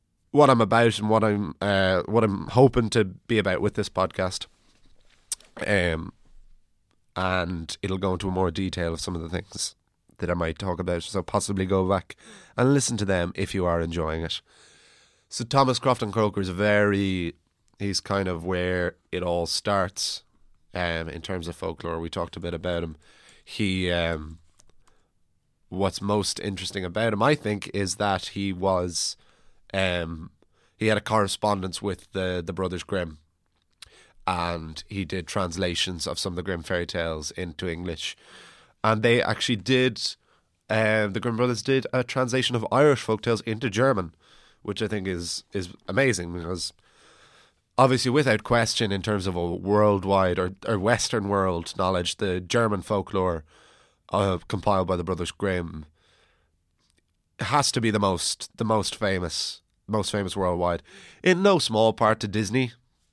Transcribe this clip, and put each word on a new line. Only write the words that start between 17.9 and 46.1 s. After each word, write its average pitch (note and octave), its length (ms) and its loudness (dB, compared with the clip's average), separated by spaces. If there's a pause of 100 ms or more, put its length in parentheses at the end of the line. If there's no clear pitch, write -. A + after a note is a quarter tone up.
kind G2 280 -2
of E2+ 180 -4
where F2+ 520 -2 (140)
it F2 120 -4
all E2+ 240 -2
starts, - 760 -2 (500)
um, E2 360 -4
in E2 120 -12
terms F2 260 -8
of E2+ 80 -10
folklore. E2+ 440 -8
We E2 100 -6
talked F2 280 -6
a E2 40 -10
bit F2 120 -6
about E2+ 300 -4
him. D#2+ 140 -10 (460)
He, F#2 480 -2
um, D#2+ 460 -2 (1300)
what's F#2+ 320 -2
most G2+ 380 -2
interesting F#2 460 -6
about G#2+ 280 -2
him, G#2 100 0
I D3 120 4
think, G#2 380 -6
is F#2+ 220 -2
that G2+ 320 0
he G2 260 -4
was, F2+ 640 -2 (560)
um, F2 580 -2 (460)
he A2 100 0
had G#2+ 100 4
a G#2 40 0
correspondence G2 800 0
with G2 320 -6
the, F2+ 320 -2
the F2+ 80 -6
Brothers F2+ 300 -4
Grimm, E2+ 360 -4 (1080)
and E2+ 600 -4
he G2 180 -6
did F2 220 -6
translations F2+ 800 -2
of E2+ 140 -4
some F#2 140 -4
of - 20 -8
the F2 80 -4
Grimm F2 180 -4
fairy F2 240 -2
tales E2 460 -4
into F2 380 -6
English. E2+ 480 -8 (640)
And A2 200 2
they A#2+ 180 6
actually A2 360 -2
did, B2+ 440 2 (680)
uh, G#2+ 380 4
the G2 120 -4
Grimm A#2 160 -2
brothers B2 260 0
did C3+ 300 2
a B2+ 120 0
translation B2+ 520 -2
of A2 160 0
Irish C#3 300 6
folk A2 200 -2
tales A#2 200 0
into A2+ 280 -4
German, G#2 440 2 (480)
which G2+ 200 -6
I G#2+ 60 -2
think G2 200 -4
is, F2 440 -6
is F#2 180 -6 (180)
amazing, F#2+ 460 0